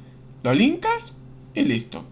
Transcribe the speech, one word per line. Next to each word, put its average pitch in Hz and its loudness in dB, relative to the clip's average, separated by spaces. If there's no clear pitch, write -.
lo 123 2
linkas 349 0
y - 0
listo. 113 -2